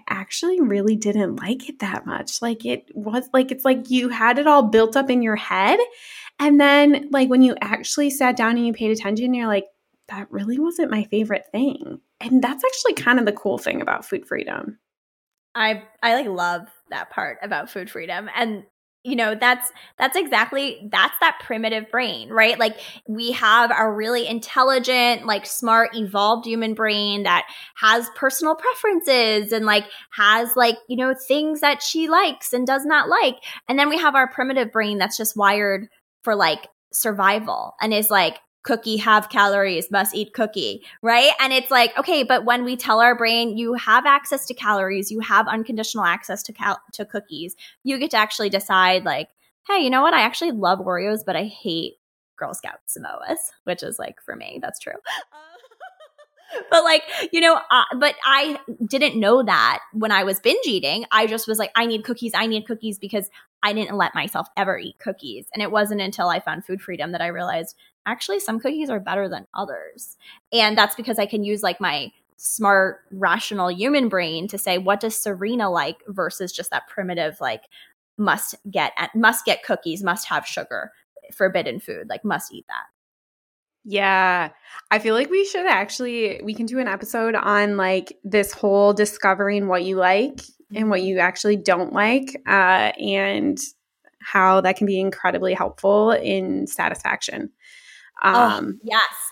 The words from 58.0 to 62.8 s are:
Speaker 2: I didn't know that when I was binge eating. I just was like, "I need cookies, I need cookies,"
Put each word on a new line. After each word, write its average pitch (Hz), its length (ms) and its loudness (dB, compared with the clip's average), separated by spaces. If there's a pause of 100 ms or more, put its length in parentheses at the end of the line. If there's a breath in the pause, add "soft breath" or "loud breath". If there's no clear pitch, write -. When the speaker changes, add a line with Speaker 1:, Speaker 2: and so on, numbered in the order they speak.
Speaker 2:
I 285 340 2 (260)
didn't 269 320 0
know 220 240 6
that 143 380 2 (140)
when 214 180 0
I 196 140 4
was 190 160 -4
binge 403 240 2
eating. 190 440 -2
I 220 160 4
just 220 220 -4
was 220 100 -2
like, 214 180 -4
"I 233 100 2
need 220 180 -4
cookies, 233 320 -6
I 208 100 0
need 220 200 -4
cookies," 220 340 -8